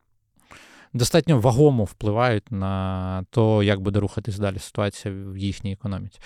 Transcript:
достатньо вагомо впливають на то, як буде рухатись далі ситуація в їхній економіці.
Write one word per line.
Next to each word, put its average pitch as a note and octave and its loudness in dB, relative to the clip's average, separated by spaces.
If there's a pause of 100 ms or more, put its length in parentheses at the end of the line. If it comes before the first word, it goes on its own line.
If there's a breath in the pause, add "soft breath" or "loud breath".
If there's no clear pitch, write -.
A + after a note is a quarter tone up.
(920 loud breath)
достатньо D#3 2
вагомо B2 4
впливають G#2+ -2
на F#2+ -4
то, A2 4
як G2+ 2
буде G2+ -2
рухатись G2+ -4
далі G2 -2
ситуація - -6
в F#2+ -12
їхній G2 -4
економіці. G2 -8